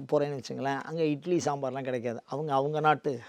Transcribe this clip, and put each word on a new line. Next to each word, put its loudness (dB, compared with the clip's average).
போறேன்னு 0
வச்சுங்களேன், -4
அங்க -2
இட்லி 2
சாம்பார்லாம் -2
கிடைக்காது. -2
அவங்க, -4
அவங்க 2
நாட்டு 4